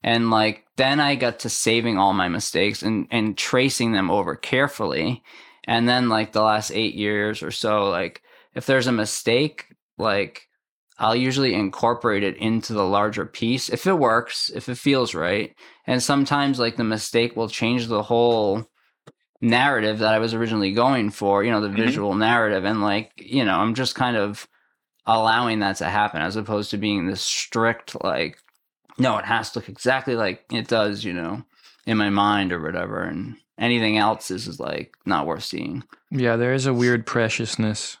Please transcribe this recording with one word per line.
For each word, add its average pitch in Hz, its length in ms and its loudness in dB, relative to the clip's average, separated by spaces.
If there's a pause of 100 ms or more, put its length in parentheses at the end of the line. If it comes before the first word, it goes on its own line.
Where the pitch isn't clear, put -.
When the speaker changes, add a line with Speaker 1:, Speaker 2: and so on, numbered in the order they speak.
Speaker 1:
And, 117 280 2
like, 110 340 2 (120)
then 135 240 2
I 143 140 2
got 120 240 -2
to 117 100 -6
saving 113 480 2
all 98 160 4
my 92 160 0
mistakes 95 520 0
and, 107 300 -2
and 110 260 -2
tracing 127 540 0
them 95 180 0
over 87 260 0
carefully. 110 880 -2 (440)
And 117 240 2
then, 123 200 2
like, 110 220 0
the 107 100 0
last 107 300 2
eight 110 240 -2
years 104 480 -2
or 78 80 -6
so, 107 380 0
like, 87 340 -4 (320)
if 123 100 -8
there's 131 220 4
a 127 40 2
mistake, 117 760 0 (320)
like, 101 500 -2 (500)
I'll 113 180 2
usually 131 400 2
incorporate 107 680 0
it 98 140 -2
into 110 360 -2
the 101 120 2
larger 101 400 0
piece 120 440 -2
if 127 180 -2
it 190 100 4
works, 117 560 2
if 135 160 -10
it 120 80 -6
feels 135 380 0
right. 87 400 -2 (320)
And 127 140 0
sometimes, 139 580 2
like, 117 180 0
the 120 60 -2
mistake 117 520 0
will 113 140 -2
change 117 380 -2
the 107 160 0
whole 113 640 2 (720)
narrative 117 600 2
that 110 140 4
I 110 60 4
was 113 140 0
originally 110 400 0
going 120 360 2
for, 101 340 2
you 120 80 0
know, 107 100 2
the 107 60 -2
Speaker 2:
Mm-hmm. 98 100 -4
Speaker 1:
visual 110 380 0
narrative. 107 500 2
And, 107 160 0
like, 104 360 -2
you 127 280 -2
know, 90 140 2
I'm 110 160 0
just 104 200 -4
kind 123 220 0
of 104 300 -4 (600)
allowing 113 520 2
that 98 180 -2
to 78 80 -4
happen 98 360 0
as 95 140 -4
opposed 104 360 -4
to 107 60 -4
being 101 300 -2
this 92 140 -4
strict, - 840 -2
like, 82 340 -2 (600)
"No, 123 180 2
it 101 80 -6
has 113 260 -2
to 120 80 -6
look - 100 -14
exactly 127 460 -2
like 101 360 -2
it 117 160 -6
does, 107 360 0
you 90 100 -4
know, 90 300 -6 (440)
in 113 100 2
my 104 140 2
mind 101 420 2
or 85 80 -4
whatever." 90 400 -6
And 90 360 -8 (200)
anything 113 400 0
else 107 320 0
is, 95 180 -6
is, 76 120 -12
like, 73 360 -8 (120)
not 80 180 0
worth 78 180 -4
seeing. - 400 -8 (280)
Speaker 2:
Yeah, 120 240 2
there 123 180 2
is 135 140 0
a 135 60 2
weird 120 340 2
preciousness. 110 920 -2